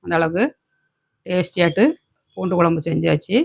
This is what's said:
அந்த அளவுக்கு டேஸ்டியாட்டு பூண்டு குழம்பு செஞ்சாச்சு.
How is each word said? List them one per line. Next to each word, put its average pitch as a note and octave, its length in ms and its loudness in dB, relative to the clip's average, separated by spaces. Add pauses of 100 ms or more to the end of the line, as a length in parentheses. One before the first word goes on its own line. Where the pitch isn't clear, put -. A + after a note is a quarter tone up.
அந்த F3 140 -4
அளவுக்கு E3 260 0 (800)
டேஸ்டியாட்டு F3+ 580 0 (500)
பூண்டு F#3 260 -4
குழம்பு E3 280 2
செஞ்சாச்சு. D#3+ 560 -2